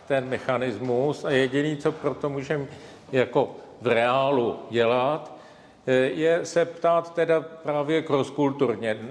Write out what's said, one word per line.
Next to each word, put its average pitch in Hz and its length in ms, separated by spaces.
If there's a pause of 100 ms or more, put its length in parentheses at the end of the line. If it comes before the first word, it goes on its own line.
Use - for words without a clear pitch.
ten 135 220
mechanismus 127 960
a 165 40
jediný, 139 480
co 156 140
pro 147 220
to 147 160
můžeme 139 360 (460)
jako 123 440 (260)
v 117 60
reálu 123 720 (100)
dělat, 127 600 (560)
eh, 131 60
je 160 520
se 170 200
ptát 170 480
teda 160 280
právě 147 600
crosskulturně, 127 960 (140)